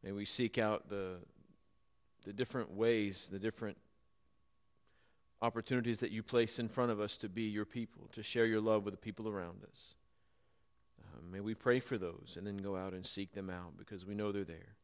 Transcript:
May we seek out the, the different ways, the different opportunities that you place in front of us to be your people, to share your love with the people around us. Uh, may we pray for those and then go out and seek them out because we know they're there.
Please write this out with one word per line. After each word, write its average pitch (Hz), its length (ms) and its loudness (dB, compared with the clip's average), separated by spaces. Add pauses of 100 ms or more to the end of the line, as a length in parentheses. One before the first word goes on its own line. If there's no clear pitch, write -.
May 95 80 -4
we 101 120 -2
seek 120 360 2
out 107 280 4
the, 95 280 -4 (1080)
the 98 80 -8
different 120 380 -2
ways, 104 640 4
the 95 80 -4
different 107 380 -2 (1600)
opportunities 117 560 2
that 110 140 -2
you 107 100 -4
place 117 380 2
in 117 100 -2
front 120 220 2
of 104 80 0
us 104 180 -2
to 113 100 -6
be 95 140 -4
your 107 240 0
people, - 480 -8
to 110 80 -10
share 113 240 4
your 110 160 4
love 107 240 6
with 101 80 -2
the 98 60 -12
people 110 280 -6
around 95 360 -6
us. - 320 -20 (1040)
Uh, 73 200 -14 (100)
may 95 80 -6
we 107 160 -2
pray 123 240 6
for 123 180 -2
those - 400 -4
and 92 80 -6
then 101 120 -4
go 98 180 -2
out 92 180 -2
and 92 100 -8
seek 98 300 -6
them 95 160 -6
out 87 300 -8
because 92 260 -12
we 104 80 -6
know 104 180 0
they're 98 120 0
there. 82 400 -10